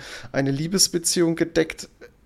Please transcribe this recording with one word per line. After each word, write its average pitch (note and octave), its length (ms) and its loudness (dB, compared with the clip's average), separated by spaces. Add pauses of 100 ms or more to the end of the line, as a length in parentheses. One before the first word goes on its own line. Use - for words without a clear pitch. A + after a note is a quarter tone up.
(340)
eine C#3 180 2
Liebesbeziehung E3 840 0
gedeckt E3 500 0 (380)